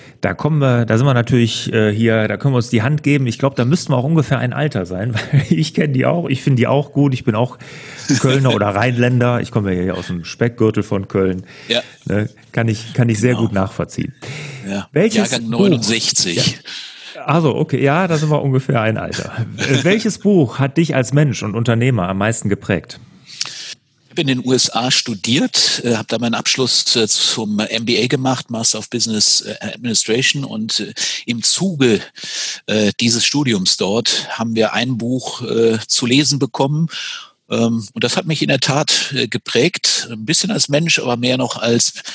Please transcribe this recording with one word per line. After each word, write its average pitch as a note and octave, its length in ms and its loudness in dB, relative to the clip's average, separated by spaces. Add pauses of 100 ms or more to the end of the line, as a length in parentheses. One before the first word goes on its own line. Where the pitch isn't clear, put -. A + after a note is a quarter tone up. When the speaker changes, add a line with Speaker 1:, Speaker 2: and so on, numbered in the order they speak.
(220)
Speaker 1:
Da F2+ 120 0
kommen D3+ 260 0
wir, A#2+ 260 4
da A2 120 2
sind C3 80 4
wir C#3 80 4
natürlich, A#2 580 2
äh, G#2+ 220 4
hier, A2 340 2
da G2+ 100 -4
können C#3 180 0
wir - 20 2
uns A2+ 120 0
die A2+ 120 2
Hand D3 220 0
geben. C#3 240 2
Ich A2+ 100 -2
glaub, C3+ 180 0
da A#2+ 80 2
müssten D3+ 280 2
wir B2+ 60 2
auch B2 60 0
ungefähr C#3+ 360 2
ein A#2+ 140 -2
Alter B2+ 340 -2
sein, G2 260 -4
<laughs> - 0 -
weil - 380 0
ich D#3+ 240 0
kenn D3+ 180 2
die B2+ 140 2
auch, E3 200 0
ich B2+ 140 -2
find C3+ 160 2
die A#2 80 2
auch C#3 280 0
gut, C#3 200 2
ich - 120 -6
bin G#2+ 100 0
auch B2 240 -2 (600)
Kölner C3 360 4
oder G#2 140 2
Rheinländer, A#2+ 720 2
ich A#2 120 -6
komme G2 240 0
ja F2+ 80 0
hier F#2 140 -2
aus F2+ 100 -8
dem F2 180 -6
Speckgürtel A2 560 0
von G2+ 260 -4
Köln. F#2+ 380 0 (220)
Speaker 2:
Ja. A#2 160 -2 (220)
Speaker 1:
Ne, G#2 220 -2 (240)
kann A#2 160 0
ich, - 280 -4
kann A#2+ 120 2
ich G#2+ 120 0
sehr B2 140 4
Speaker 2:
Genau. A2+ 100 0
Speaker 1:
gut G2+ 100 0
nachvollziehen. - 600 -4 (520)
Speaker 2:
Ja. G3 260 -8
Speaker 1:
Welches G#3 360 4
Speaker 2:
Jahrgang A2+ 220 -2
Speaker 1:
Buch? A#2 80 2
Speaker 2:
neunundsechzig. A2+ 1000 2 (560)
Speaker 1:
Ja. - 100 -12
Also, D3+ 300 4
okay, C3+ 260 0
ja, D#3 260 2
da E3 100 2
sind D3+ 120 0
wir D3 120 2
ungefähr C3 400 2
ein A2 160 2
Alter. - 480 -6 (120)
Äh, C3 260 0
welches G#3 360 0
Buch F3+ 400 2
hat C#3 180 -2
dich D#3 180 2
als C3 180 0
Mensch C#3+ 300 2
und G#2 120 -4
Unternehmer A#2 520 2
am F#2+ 120 -2
meisten A2 300 -2
geprägt? - 500 -4 (460)
Speaker 2:
Ich - 640 -16
habe F3 100 -2
in D3 60 -2
den B2+ 180 0
U B2+ 80 2
S A#2+ 160 4
A B2 220 -2
studiert, - 920 0
äh, A#2+ 120 2
habe G#2+ 120 -4
da A2+ 120 -2
meinen A#2 160 -2
Abschluss, - 600 0
äh, A2 120 4
zum G#2+ 520 0
M A2 260 -2
B A2+ 180 2
A B2+ 40 2
gemacht, C3 440 -2
Master A2 280 -2
of G#2 100 -12
Business, A2+ 520 0
äh, G#2 200 -8
Administration. A#2 840 -2
Und, A2 380 -6
äh, G#2 120 -10 (320)
im A#2 160 -4
Zuge, C3+ 600 2 (640)
äh, G#2 320 2
dieses A#2 260 2
Studiums A#2+ 520 0
dort G#2+ 500 -2 (100)
haben A2+ 180 -4
wir A2 180 2
ein A#2+ 240 -2
Buch, B2 440 -6
äh, A2+ 460 2
zu - 180 0
lesen C3+ 320 2
bekommen. D3 520 0 (600)
Ähm, A2+ 440 0
und A2+ 100 -4
das A#2+ 140 0
hat F#3 80 0
mich D#3+ 160 -2
in D3 60 0
der C#3 120 2
Tat, - 560 0
äh, A#2+ 120 -2
geprägt, - 840 -2
ein A2 140 -10
bisschen E3 260 0
als D3 180 -2
Mensch, D3+ 300 2
aber A#2+ 180 -2
mehr B2+ 200 0
noch B2+ 200 -4
als A#2 360 0 (220)